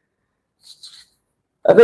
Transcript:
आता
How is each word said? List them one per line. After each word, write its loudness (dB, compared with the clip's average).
आता 2